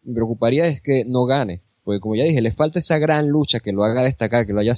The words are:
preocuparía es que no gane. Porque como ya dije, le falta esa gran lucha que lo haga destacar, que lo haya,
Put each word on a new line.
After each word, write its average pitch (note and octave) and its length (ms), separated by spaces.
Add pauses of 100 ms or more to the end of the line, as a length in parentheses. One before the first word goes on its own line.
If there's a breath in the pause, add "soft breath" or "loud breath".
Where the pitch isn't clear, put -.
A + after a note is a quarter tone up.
(100)
preocuparía A#2 560
es D3+ 140
que C3+ 240
no B2 220
gane. B2 340 (240)
Porque G2+ 160
como G#2+ 160
ya B2+ 80
dije, D#3 180
le A2+ 100
falta D#3 280
esa D#3+ 180
gran D3+ 300
lucha C#3+ 320
que G2+ 120
lo G2+ 120
haga A#2+ 180
destacar, A#2 440
que G#2 60
lo G#2 80
haya, A2+ 180